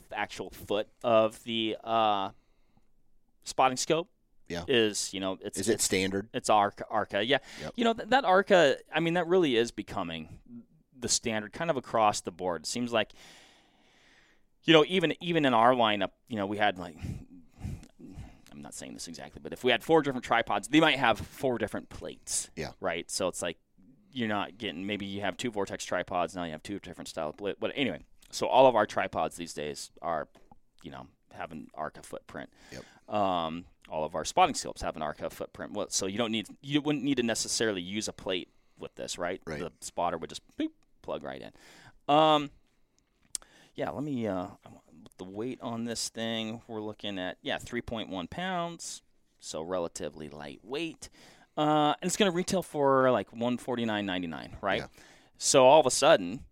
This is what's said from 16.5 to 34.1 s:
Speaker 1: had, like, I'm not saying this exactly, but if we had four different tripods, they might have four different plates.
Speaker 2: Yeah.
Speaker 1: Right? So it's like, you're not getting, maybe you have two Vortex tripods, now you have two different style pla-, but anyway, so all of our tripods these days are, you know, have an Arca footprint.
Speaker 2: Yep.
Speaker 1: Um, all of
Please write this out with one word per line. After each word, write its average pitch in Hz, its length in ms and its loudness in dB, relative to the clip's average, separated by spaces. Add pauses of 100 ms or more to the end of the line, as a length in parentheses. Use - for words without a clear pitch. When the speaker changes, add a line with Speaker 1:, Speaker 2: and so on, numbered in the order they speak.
Speaker 1:
had, 101 200 2
like, 87 180 -10 (1600)
I'm 73 100 -16
not 71 120 -16
saying 64 200 -14
this 57 140 -12
exactly, 71 360 -16
but 78 80 -10
if 82 120 -6
we 123 80 6
had 117 120 4
four 160 180 6
different 131 220 -2
tripods, 113 460 0
they 156 100 6
might 147 200 6
have 113 200 4
four - 380 -4
different 104 320 -6
plates. - 680 -8
Speaker 2:
Yeah. 71 240 -8
Speaker 1:
Right? 85 320 -4
So 92 160 0
it's - 140 -6
like, 87 160 -6 (560)
you're 117 160 -2
not 95 300 -4
getting, 92 260 -6
maybe 101 200 -4
you 98 160 -8
have 92 140 -2
two 123 160 -6
Vortex 101 320 -6
tripods, 90 520 -2
now 87 80 -6
you 82 80 -6
have 78 120 -10
two 101 160 -8
different 82 300 -14
style 76 240 -6
pla-, 101 260 -6
but 110 160 -4
anyway, 104 240 -2 (300)
so - 180 -4
all 131 200 8
of 120 80 4
our 107 100 4
tripods 92 500 -2
these 85 180 -10
days 73 380 -8 (100)
are, 78 260 -4 (560)
you 76 80 -16
know, 65 160 -14 (260)
have 85 180 -12
an 73 220 -14
Arca 76 300 -10
footprint. - 460 -14 (220)
Speaker 2:
Yep. - 420 -14
Speaker 1:
Um, 87 520 0 (240)
all 78 160 -2
of 76 100 -6